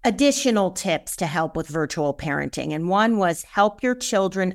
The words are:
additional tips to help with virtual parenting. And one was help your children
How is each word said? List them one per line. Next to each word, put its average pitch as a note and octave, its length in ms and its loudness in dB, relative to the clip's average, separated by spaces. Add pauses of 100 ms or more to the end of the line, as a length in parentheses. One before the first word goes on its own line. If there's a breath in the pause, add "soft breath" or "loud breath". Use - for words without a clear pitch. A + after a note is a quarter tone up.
additional A#3 680 2
tips F#3 440 -4
to F3+ 100 -2
help D#3 300 -2
with D#3+ 120 -6
virtual D3 440 -2
parenting. C#3+ 640 -4
And E3 160 -2
one G#3+ 260 2
was F3 280 0
help G#3 380 0
your B3 120 0
children F#3+ 600 -2